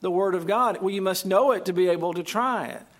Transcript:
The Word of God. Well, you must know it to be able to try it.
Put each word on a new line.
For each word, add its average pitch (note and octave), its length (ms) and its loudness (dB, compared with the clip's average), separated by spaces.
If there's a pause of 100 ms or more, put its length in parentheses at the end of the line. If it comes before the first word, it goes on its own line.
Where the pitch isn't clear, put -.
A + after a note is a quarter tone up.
The F#3 100 -4
Word F#3 240 2
of E3 120 -4
God. G#3+ 340 2
Well, F#3+ 120 -2
you G3 80 -2
must F#3+ 240 -2
know G#3 260 4
it G3+ 140 -2
to F#3 80 -4
be F3+ 160 4
able E3+ 240 0
to F3 100 -6
try A3 440 -2
it. - 140 -12 (180)